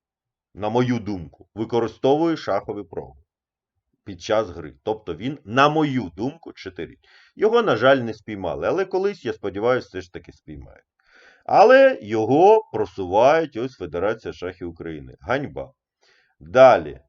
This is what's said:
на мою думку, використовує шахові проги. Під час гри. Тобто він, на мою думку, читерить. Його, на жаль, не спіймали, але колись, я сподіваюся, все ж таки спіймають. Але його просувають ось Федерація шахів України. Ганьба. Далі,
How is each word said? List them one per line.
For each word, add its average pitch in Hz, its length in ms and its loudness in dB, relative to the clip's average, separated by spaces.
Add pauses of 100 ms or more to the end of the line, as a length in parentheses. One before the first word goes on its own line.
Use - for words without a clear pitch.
(540)
на 98 140 -6
мою 123 300 0
думку, 92 560 -12
використовує 131 840 0
шахові 104 460 -6
проги. - 400 -16 (880)
Під 90 140 -18
час 107 260 -2
гри. 78 340 -16
Тобто 107 320 -6
він, 120 300 -10
на 131 240 2
мою 143 480 -2
думку, 139 360 -10
читерить. - 560 -16 (280)
Його, 220 260 2
на 156 140 0
жаль, 131 200 4
не 117 180 -6
спіймали, 90 540 -6
але 165 160 -2
колись, 190 400 -4
я 113 80 -4
сподіваюся, 107 560 -4
все 92 120 -12
ж 87 120 -20
таки - 200 -18
спіймають. - 520 -20 (600)
Але 262 580 6
його 131 600 4 (100)
просувають 107 840 0
ось 131 200 -8
Федерація 90 560 -6
шахів 87 360 -12
України. 78 520 -14
Ганьба. 82 520 -8 (680)
Далі, 87 680 4